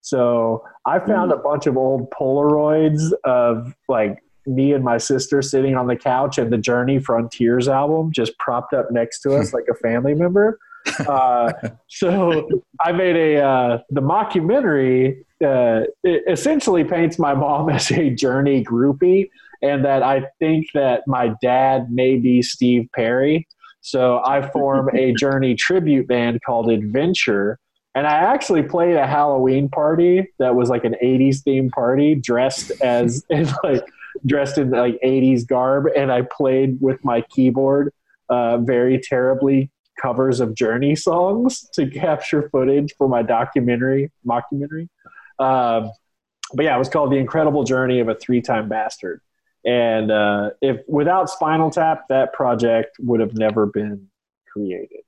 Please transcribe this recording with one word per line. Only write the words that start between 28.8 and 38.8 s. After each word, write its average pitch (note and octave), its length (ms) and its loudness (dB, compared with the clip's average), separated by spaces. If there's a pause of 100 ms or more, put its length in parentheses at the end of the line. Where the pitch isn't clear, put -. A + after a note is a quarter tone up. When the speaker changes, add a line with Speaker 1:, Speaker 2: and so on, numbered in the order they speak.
Speaker 1:
a C#3 100 2
Halloween C#3 640 2
party E3+ 580 2 (100)
that B2+ 180 2
was, B2 120 2
like, A#2+ 160 0
an A#2 160 -2
eighties C3 440 2
themed C3 260 0
party C3+ 460 2
dressed B2+ 560 -2 (100)
as, A#2+ 440 0
<laughs> - 40 -8
in, D#3 180 0 (140)
like, C#3 220 -2 (420)
dressed C#3 320 0
in, C3+ 140 0
like, B2 300 0
eighties C3 420 2
garb. C3+ 420 0 (100)
And C3+ 140 0
I B2 120 0
played C3 580 0
with C3 240 -2
my A#2+ 160 0 (100)
keyboard, C3+ 640 2 (360)
uh, A#2+ 300 0
very B2 400 2